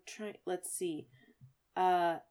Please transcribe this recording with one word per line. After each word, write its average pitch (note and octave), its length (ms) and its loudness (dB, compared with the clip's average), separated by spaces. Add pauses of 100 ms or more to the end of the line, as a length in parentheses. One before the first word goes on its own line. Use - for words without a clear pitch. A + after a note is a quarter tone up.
trying, G#3 400 -10
let's - 260 -4
see. E3 380 -4 (680)
Uh, F3+ 440 4 (120)